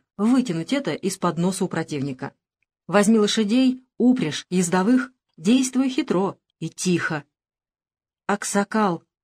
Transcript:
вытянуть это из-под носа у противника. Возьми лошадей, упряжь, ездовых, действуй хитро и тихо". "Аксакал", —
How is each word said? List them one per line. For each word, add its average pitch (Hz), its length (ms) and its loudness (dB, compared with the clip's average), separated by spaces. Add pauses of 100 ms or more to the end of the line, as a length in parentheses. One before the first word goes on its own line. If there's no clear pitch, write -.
(180)
вытянуть 208 560 0
это 277 220 -2
из-под 175 420 -4
носа 175 260 -2
у 175 60 0
противника. 143 640 -6 (540)
Возьми 208 320 4
лошадей, 226 640 2 (120)
упряжь, 240 520 0
ездовых, 185 640 0 (260)
действуй 254 520 2
хитро 190 500 -2 (180)
и 160 120 -8
тихо". 170 560 -2 (1000)
"Аксакал", — 202 760 -2 (200)